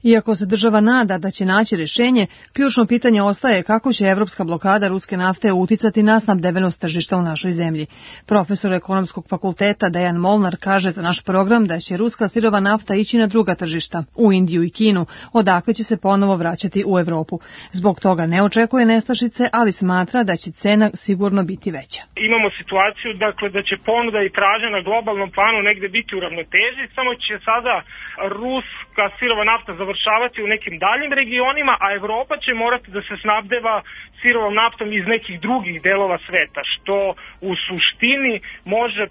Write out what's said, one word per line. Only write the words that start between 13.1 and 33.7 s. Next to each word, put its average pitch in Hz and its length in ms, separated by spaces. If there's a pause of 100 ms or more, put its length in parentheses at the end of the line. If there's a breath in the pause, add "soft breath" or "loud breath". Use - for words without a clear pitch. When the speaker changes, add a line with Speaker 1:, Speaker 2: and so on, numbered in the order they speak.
Speaker 1:
na 220 100
druga 190 280
tržišta, 165 480 (120)
u 214 180
Indiju 175 300
i 175 60
Kinu, 196 360 (280 loud breath)
odakle 196 400
će 220 100
se 208 140
ponovo 196 380
vraćati 170 520
u 185 120
Evropu. 165 400 (320 loud breath)
Zbog 185 280
toga 170 260
ne 170 180
očekuje 226 420
nestašice, 226 680
ali 226 200
smatra 180 520
da 185 120
će 165 160
cena 208 420
sigurno 196 500
biti 190 280
veća. 135 300 (140)
Speaker 2:
Imamo 220 340 (100)
situaciju, 208 540
dakle, 202 360
da 196 140
će 196 120 (100)
ponuda 226 380
i 190 140
tražnja 214 320
na 202 120
globalnom 202 500
planu 214 300
negde 202 260
biti 214 280
u 185 40
ravnoteži, 180 640 (120)
samo 254 200
će 214 180 (120)
sada 233 300 (640 loud breath)
ruska 247 680 (140)
sirova 226 240
nafta 220 300 (160)
završavati 220 540
u 202 40
nekim 214 320
daljim 262 340
regionima, 262 680
a 196 80 (120)
Evropa 226 380
će - 160
morati 233 380
da 196 100
se 202 200
snabdeva 214 600 (400 loud breath)